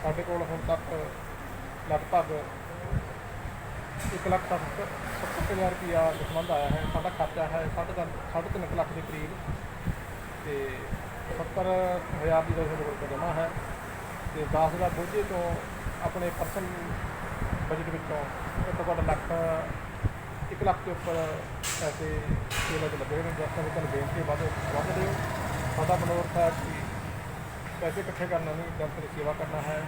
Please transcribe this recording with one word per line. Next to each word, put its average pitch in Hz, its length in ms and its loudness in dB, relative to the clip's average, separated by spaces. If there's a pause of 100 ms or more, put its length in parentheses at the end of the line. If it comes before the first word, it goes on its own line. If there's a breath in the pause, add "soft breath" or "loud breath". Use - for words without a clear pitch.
ਸਾਡੇ 160 200 0
ਕੋਲ 170 180 0
ਹੁਣ 165 260 -2
ਤੱਕ 165 260 2 (960)
ਲਗਭਗ 156 400 4 (1800)
ਇੱਕ 185 140 -2
ਲੱਖ 185 220 6
ਸੱਤਰ, 180 360 0 (360)
ਸੱਤਰ - 320 0
ਹਜ਼ਾਰ 185 180 4
ਰੁਪਇਆ 170 400 4
ਦਸਵੰਧ 165 400 0
ਆਇਆ 143 180 4
ਹੈ। 156 240 4
ਸਾਡਾ 165 160 2
ਖਰਚਾ 160 380 0
ਹੈ 160 280 0
ਸਾਢੇ 170 180 -2
ਤਿੰਨ, 165 180 0 (220)
ਸਾਢੇ 170 200 0
ਤਿੰਨ 185 120 0
ਕੁ - 100 -2
ਲੱਖ 160 200 2
ਦੇ 160 60 -4
ਕਰੀਬ। 156 280 -4 (1160)
ਤੇ 139 240 -2 (680)
ਸੱਤਰ 180 280 0 (580)
ਹਜ਼ਾਰ 160 200 8
ਦੀ 160 100 2
ਦਵਾਈ 160 120 4
ਸਾਡੇ 151 180 0
ਕੋਲ 143 260 -4
ਜਮ੍ਹਾਂ 156 240 0
ਹੈ। 165 160 2 (880)
ਤੇ 156 180 0
ਦਾਸ 160 200 6
ਦਾ 180 140 4
ਬੋਝੇ 175 360 2
ਤੋਂ 175 320 2 (480)
ਆਪਣੇ 175 260 0 (100)
ਪਰਸਨਲ 185 260 -2 (1040)
ਬਜਟ 160 200 0
ਵਿੱਚੋਂ 156 340 -2 (360)
ਘੱਟੋ 175 320 2
ਘੱਟ 165 80 2
ਲੱਖ, 156 200 4 (1300)
ਇੱਕ 185 120 -2
ਲੱਖ 185 220 6
ਦੇ 185 60 -2
ਉੱਪਰ 170 220 -2 (680)
ਪੈਸੇ 156 400 0 (320)
ਸੇਵਾ 156 360 2
'ਚ 147 120 -2
ਲੱਗੇ 139 160 -2
ਹੋਏ 160 80 0
ਨੇ। 165 80 0
ਦਾਸਾਂ 156 320 0
ਨੂੰ 156 80 0
ਤੁਹਾਨੂੰ 156 200 0
ਬੇਨਤੀ 143 280 0
ਹੈ, 156 40 0
ਵੱਧ, 147 180 2 (340)
ਵੱਧ 151 160 2
ਦਿਓ। 185 220 2 (640)
ਸਾਡਾ 160 180 6
ਮਨੋਰਥ 175 420 2
ਹੈ 170 120 8
ਕਿ 165 220 0 (1120)
ਪੈਸੇ 170 200 0
ਇਕੱਠੇ 180 260 -2
ਕਰਨਾ 165 240 2
ਨਹੀਂ, 160 280 -2
ਜਨਤਾ 151 220 -2
ਦੀ - 140 -4
ਸੇਵਾ 147 180 0
ਕਰਨਾ 151 280 -2
ਹੈ। 156 260 0